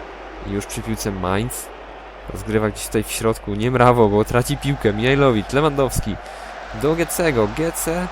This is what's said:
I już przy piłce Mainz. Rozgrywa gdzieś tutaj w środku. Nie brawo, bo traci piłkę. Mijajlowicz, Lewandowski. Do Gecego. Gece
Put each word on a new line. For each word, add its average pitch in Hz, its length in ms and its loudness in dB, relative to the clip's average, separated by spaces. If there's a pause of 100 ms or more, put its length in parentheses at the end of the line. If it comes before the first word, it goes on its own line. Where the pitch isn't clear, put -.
(480)
I 101 40 -6
już 101 140 -4
przy - 160 -8
piłce 110 300 -4
Mainz. 98 560 -2 (640)
Rozgrywa 107 400 0
gdzieś - 160 -8
tutaj 107 180 0
w - 80 -8
środku. 113 420 -2
Nie 110 180 0
brawo, 123 380 6
bo 104 160 4
traci 123 320 0
piłkę. 123 360 0
Mijajlowicz, 123 600 2
Lewandowski. 139 640 0 (680)
Do 151 140 2
Gecego. 160 520 2 (100)
Gece 165 540 -2